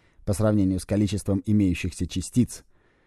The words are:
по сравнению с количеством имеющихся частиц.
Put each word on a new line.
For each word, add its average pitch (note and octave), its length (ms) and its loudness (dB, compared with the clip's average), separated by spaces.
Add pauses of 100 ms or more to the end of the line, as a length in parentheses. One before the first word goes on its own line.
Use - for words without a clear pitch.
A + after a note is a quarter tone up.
(240)
по G#2 100 0
сравнению G2+ 460 2
с - 60 -8
количеством G2+ 640 0
имеющихся F#2+ 580 0
частиц. - 580 -2 (440)